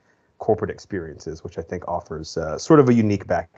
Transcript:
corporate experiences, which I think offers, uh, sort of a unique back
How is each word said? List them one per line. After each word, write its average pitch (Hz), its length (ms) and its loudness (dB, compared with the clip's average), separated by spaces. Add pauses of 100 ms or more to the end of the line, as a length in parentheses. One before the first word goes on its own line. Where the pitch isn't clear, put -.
(380)
corporate 104 320 -2
experiences, 80 720 -12
which - 160 -14
I 85 40 -8
think - 260 -10
offers, 80 480 -10
uh, 78 200 -4
sort 156 220 6
of 131 100 6
a 120 60 4
unique 104 320 0
back 85 320 -4